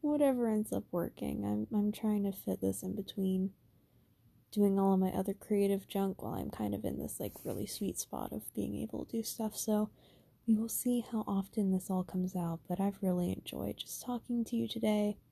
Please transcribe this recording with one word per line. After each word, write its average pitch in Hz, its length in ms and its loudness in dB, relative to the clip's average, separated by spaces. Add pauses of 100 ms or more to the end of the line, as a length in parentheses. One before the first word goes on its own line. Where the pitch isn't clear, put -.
whatever 277 480 4
ends 214 240 0
up 202 180 -2
working. - 540 -2
I'm, 208 280 -2
I'm 208 200 2
trying 208 320 0
to 196 80 0
fit 190 280 -4
this 190 220 0
in 190 140 -4
between 190 560 0 (1000)
doing 202 260 6
all 196 180 6
of 190 40 6
my 190 120 4
other 190 240 0
creative 202 520 2
junk 196 340 0
while - 140 -6
I'm - 160 -4
kind 208 240 -2
of 208 100 -6
in - 140 -2
this, - 220 -6
like, - 240 -8
really 98 240 -4
sweet 190 280 -4
spot - 360 -6
of - 240 -8
being 208 260 -2
able 220 220 -6
to - 140 -6
do 220 40 -2
stuff. 214 340 -6
So 214 340 0 (580)
we 220 80 6
will 226 120 -2
see 247 440 0
how 220 160 0
often 196 420 0
this 185 200 0
all 185 120 2
comes 180 320 -2
out, 170 240 -2 (100)
but 180 120 -2
I've 196 200 0
really 180 300 2
enjoyed - 460 -4
just - 260 -10
talking 240 440 -2
to 240 100 -2
you 226 100 2
today 214 500 2 (160)